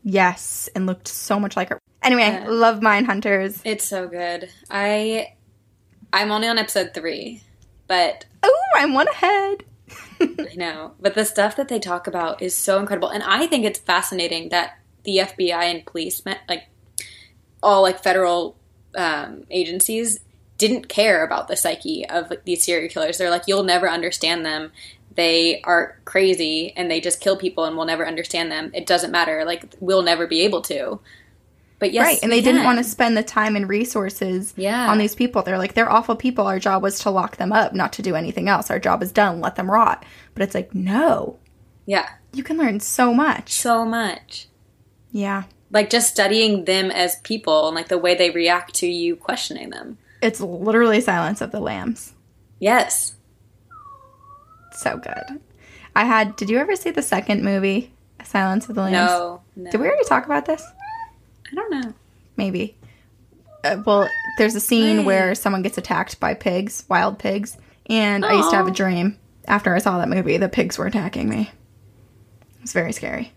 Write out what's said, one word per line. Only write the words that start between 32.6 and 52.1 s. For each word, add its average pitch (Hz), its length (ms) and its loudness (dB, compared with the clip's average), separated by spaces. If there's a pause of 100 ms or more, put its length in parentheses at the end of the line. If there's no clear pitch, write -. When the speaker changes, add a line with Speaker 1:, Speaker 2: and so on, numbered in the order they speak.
Speaker 2:
can. 240 60 2
Speaker 1:
wanna 247 180 2
spend 233 320 0
the 214 60 0
time 214 340 0
and 196 120 -2
resources 202 880 -4
Speaker 2:
Yeah. 220 340 -2
Speaker 1:
on 214 80 4
these 208 160 2
people. 247 280 0
They're 185 160 -2
like, 196 160 -4
"They're 226 160 4
awful 233 260 4
people. 247 300 0
Our 190 120 0
job 190 240 2
was 196 180 -2
to 208 100 0
lock 190 260 -2
them 185 160 -2
up, 220 220 2
not 180 200 -2
to - 80 -10
do 185 120 -2
anything 165 340 -4
else. - 220 2
Our - 80 -2
job 185 240 2
is 185 100 -6
done. 185 280 2
Let 175 160 -4
them 190 140 -4
rot." 214 340 2 (300)
But 208 80 -2
it's 196 120 -4
like, 185 200 -6
no. 202 640 0 (480)
Speaker 2:
Yeah. 196 220 0 (240)
Speaker 1:
You 262 120 -8
can 320 140 -4
learn 220 220 0
so 247 320 2
much. 277 400 2
Speaker 2:
So 226 320 0
much. 226 640 -6 (640)
Speaker 1:
Yeah. 196 340 -4 (280)
Speaker 2:
Like, 208 180 4
just 233 220 4
studying 208 520 4
them 190 280 2
as 180 240 0
people 156 500 0
and, 160 80 -2
like, 165 140 -6
the 185 100 0
way 175 160 2
they 180 160 4
react 175 460 0
to 180 100 -2
you 170 300 -2
questioning - 540 -8
them. - 280 -16 (240)
Speaker 1:
It's 226 180 0
literally 214 600 4
Silence 180 400 0
of 214 100 -6
the 214 100 -6
Lambs. - 520 -6 (480)